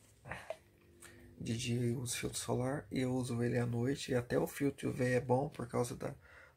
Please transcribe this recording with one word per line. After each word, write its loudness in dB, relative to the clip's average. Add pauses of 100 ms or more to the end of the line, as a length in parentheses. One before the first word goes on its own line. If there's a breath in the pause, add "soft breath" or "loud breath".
(1400 loud breath)
de -2
dia 2
eu 0
uso -4
filtro -4
solar 0
e 0
eu 0
uso 0
ele 2
à 2
noite. 0
E 4
até 2
o 4
filtro 0
U -4
V 2
é 4
bom 4
por -6
causa 0
da -6 (420 loud breath)